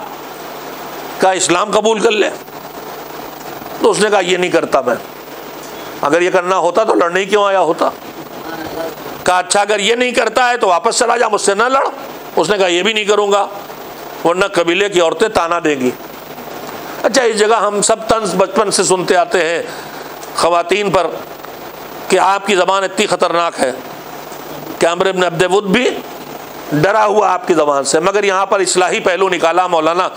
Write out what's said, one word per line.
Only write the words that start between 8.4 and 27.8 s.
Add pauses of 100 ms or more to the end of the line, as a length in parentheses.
कहा,
"अच्छा,
अगर
ये
नहीं
करता
है
तो
वापस
चला
जा,
मुझसे
ना
लड़।" (500)
उसने
कहा,
"ये
भी
नहीं
करूँगा, (800)
वरना
कबीले
की
औरतें
ताना
देंगी।" (1120)
अच्छा,
इस
जगह
हम
सब
तंज
बचपन
से
सुनते
आते
हैं (720)
ख़वातीन
पर (1000)
कि
आपकी
ज़बान
इतनी
ख़तरनाक
है (1080)
कि
अम्र
इब्न
अब्दे
वुद
भी (760)
डरा
हुआ
आपकी
ज़बान